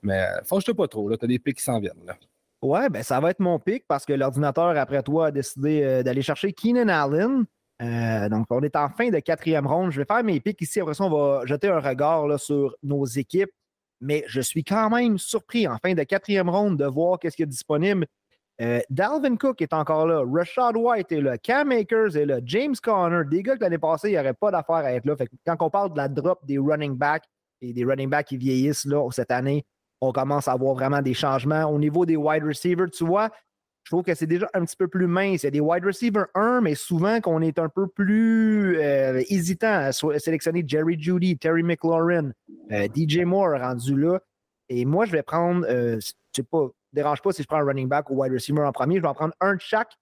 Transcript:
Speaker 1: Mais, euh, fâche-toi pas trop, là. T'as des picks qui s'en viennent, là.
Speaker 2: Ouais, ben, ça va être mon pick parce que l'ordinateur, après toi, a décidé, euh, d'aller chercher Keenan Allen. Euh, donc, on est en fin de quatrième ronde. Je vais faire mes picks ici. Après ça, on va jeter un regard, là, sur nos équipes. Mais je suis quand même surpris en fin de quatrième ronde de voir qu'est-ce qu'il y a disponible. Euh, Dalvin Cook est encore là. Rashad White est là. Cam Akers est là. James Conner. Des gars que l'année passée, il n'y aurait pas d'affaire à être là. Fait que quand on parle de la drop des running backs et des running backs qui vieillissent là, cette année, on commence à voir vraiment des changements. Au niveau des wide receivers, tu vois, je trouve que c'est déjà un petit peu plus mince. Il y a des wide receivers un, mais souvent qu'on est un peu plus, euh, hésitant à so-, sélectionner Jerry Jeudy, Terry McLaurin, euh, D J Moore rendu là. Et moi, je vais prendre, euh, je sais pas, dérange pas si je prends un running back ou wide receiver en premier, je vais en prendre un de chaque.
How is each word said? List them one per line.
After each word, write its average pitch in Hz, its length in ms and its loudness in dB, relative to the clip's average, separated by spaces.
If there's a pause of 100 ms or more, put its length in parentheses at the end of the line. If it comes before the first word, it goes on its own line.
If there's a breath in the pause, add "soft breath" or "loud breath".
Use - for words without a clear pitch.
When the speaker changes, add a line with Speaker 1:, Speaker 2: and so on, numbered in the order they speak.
Speaker 1:
Mais, 98 200 0
euh, 92 240 -2
fâche-toi 190 300 -2
pas 175 120 0
trop, 107 220 -6
là. 110 80 0
T'as 117 100 -6
des 123 120 0
picks 135 180 -4
qui - 60 -10
s'en 120 160 -2
viennent, 98 280 -10
là. 82 80 -12 (460)
Speaker 2:
Ouais, 180 280 0
ben, 113 140 -6
ça 131 160 0
va 160 120 2
être 190 100 -4
mon 175 180 0
pick 220 260 -4
parce 143 200 -2
que 147 80 0
l'ordinateur, 139 640 2
après 135 260 0
toi, 156 240 0
a 151 40 0
décidé, 143 520 -2
euh, 131 200 2
d'aller 127 180 0
chercher 170 320 -2
Keenan 240 340 2
Allen. 180 560 2 (380)
Euh, 117 480 -2
donc, 107 200 0
on 123 120 0
est 143 160 -2
en 147 120 0
fin 240 200 -2
de 175 100 2
quatrième 156 480 0
ronde. 170 240 0
Je 139 80 -4
vais 139 60 -2
faire 233 180 0
mes 190 160 0
picks 202 220 -6
ici. 170 180 -4
Après 156 140 -2
ça, 196 100 -2
on 190 60 2
va 143 360 2
jeter 143 220 -2
un 175 120 2
regard, 147 460 0
là, 147 120 0
sur 139 440 -2
nos 139 240 -2
équipes. 139 460 -2 (500)
Mais 147 260 -2
je 117 140 -4
suis 147 220 -4
quand 220 260 0
même 233 280 2
surpris 220 500 -2
en 117 100 -4
fin 185 160 0
de 170 100 0
quatrième 196 460 0
ronde 196 300 2
de 139 60 2
voir 165 340 2
qu'est-ce 165 160 -4
qu'il 170 80 0
y 151 60 -4
a - 20 -10
disponible. 160 560 0 (540)
Euh, 120 180 0 (100)
Dalvin 247 460 0
Cook 262 260 -2
est 160 120 -2
encore 156 340 2
là. 160 180 2
Rashad 175 520 0
White 233 340 0
est 156 100 0
là. 131 160 0
Cam 277 340 0
Akers 220 440 2
est 147 100 2
là. 139 200 0
James 233 360 -2
Conner. 175 480 2
Des 170 140 0
gars 254 140 0
que 220 40 -4
l'année 175 160 0
passée, 160 300 0
il 214 60 2
n'y 170 60 2
aurait 135 140 0
pas 208 160 0
d'affaire 170 280 0
à 139 160 0
être 123 120 -2
là. 147 120 0
Fait 127 100 -4
que - 80 -18 (100)
quand 165 140 0
on 165 100 2
parle 196 220 0
de 151 60 -6
la 139 100 -2
drop 143 380 -2
des 139 120 -2
running 143 380 0
backs 147 300 0 (360)
et 123 120 -10
des 123 100 -2
running 135 260 0
backs 147 180 0
qui 135 100 -8
vieillissent 131 480 0
là, 143 260 0
cette 123 200 -4
année, 139 340 0 (340)
on 127 140 0
commence 139 340 0
à 131 80 0
voir 131 200 0
vraiment 135 260 0
des 131 120 0
changements. 143 520 0
Au 151 140 0
niveau 151 260 2
des 165 100 0
wide 151 280 0
receivers, 175 480 -2
tu - 140 -4
vois, 202 260 0 (520 loud breath)
je - 80 -10
trouve 175 120 0
que 175 100 0
c'est 160 140 -4
déjà 175 260 0
un 180 120 0
petit - 100 -10
peu 185 120 0
plus 180 200 0
mince. 185 360 0
Il - 20 -2
y - 20 2
a 139 40 0
des 147 100 0
wide 170 240 0
receivers 202 400 0 (100)
un, 233 240 2
mais 165 160 2
souvent 190 460 0
qu'on 160 200 0
est 160 180 0
un 160 100 0
peu 190 180 -2
plus, 214 920 2
euh, 135 520 2
hésitant 190 440 0
à 139 180 2
so-, 147 280 0
sélectionner 165 460 -2
Jerry 156 340 0
Jeudy, 175 380 0
Terry 165 260 0
McLaurin, 165 680 0 (400)
euh, 101 160 -2
D 143 200 0
J 170 180 2
Moore 175 340 2
rendu 127 400 -2
là. 170 200 2 (500)
Et 123 160 -2
moi, 170 200 2
je 202 60 -6
vais 151 120 0
prendre, 175 460 0
euh, 120 300 0
je - 120 -12 (240)
sais 131 80 0
pas, 143 240 0 (260)
dérange 147 280 -2
pas 196 100 0
si 151 120 -4
je - 40 -10
prends 151 100 0
un 147 80 2
running 135 220 -2
back 143 220 -2
ou 135 120 -2
wide 131 120 0
receiver 143 280 0
en 143 100 0
premier, 147 260 0
je 180 40 0
vais 165 60 0
en 139 60 0
prendre 156 260 -4
un 196 160 2
de 175 60 -6
chaque. 220 400 -2